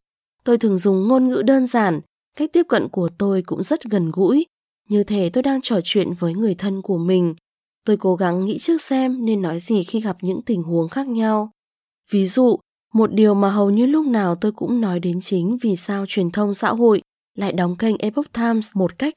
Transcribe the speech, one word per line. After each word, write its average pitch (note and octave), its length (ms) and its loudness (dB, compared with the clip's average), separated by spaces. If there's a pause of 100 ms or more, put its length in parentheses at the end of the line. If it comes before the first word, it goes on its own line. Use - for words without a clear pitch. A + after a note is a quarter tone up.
(440)
Tôi A#3+ 140 4
thường G#3+ 200 2
dùng F#3+ 300 2
ngôn B3+ 200 4
ngữ B3+ 140 0
đơn B3+ 260 2
giản, G3 340 0 (340)
cách D4+ 180 -4
tiếp E4+ 160 4
cận A3+ 200 0
của F3 280 -4
tôi G3 280 0
cũng - 180 -6
rất D#4 200 -4
gần F#3+ 280 -2
gũi. A3 340 2 (440)
Như G#3 140 2
thể G3 260 0
tôi B3 140 0
đang C4+ 180 0
trò G#3+ 220 -2
chuyện - 300 0
với F3 200 -2
người G3+ 220 0
thân F#3+ 260 -4
của F#3 160 -2
mình. F3 380 2 (500)
Tôi G#3+ 120 2
cố F#3+ 180 0
gắng F3+ 300 -2
nghĩ G#3 140 -4
trước E4 220 0
xem C4 440 -2
nên G#3+ 160 0
nói E3+ 180 -4
gì G3 240 0
khi A3 180 -4
gặp G3+ 200 -6
những F#3 240 -4
tình F#3+ 180 -2
huống E3 260 -2
khác C#4 180 -6
nhau. A3 440 0 (580)
Ví F#3+ 180 2
dụ, A#3+ 320 4 (340)
một A3 200 2
điều G#3 200 6
mà G3 160 2
hầu G3+ 200 2
như A3 160 4
lúc D4+ 200 2
nào G#3 300 0
tôi G#3+ 160 -2
cũng A#3 300 -2
nói F3+ 180 0
đến F3 220 -2
chính F#3+ 400 -2
vì G#3+ 140 0
sao G3 320 -6
truyền F3 240 -2
thông G#3 220 -2
xã G3 160 -2
hội A3+ 320 4 (340)
lại G3+ 180 -4
đóng F3+ 240 -2
kênh A3 200 0
Epoch G#3+ 360 -4
Times A#3 400 -2
một F3 260 -2
cách C#4+ 180 -4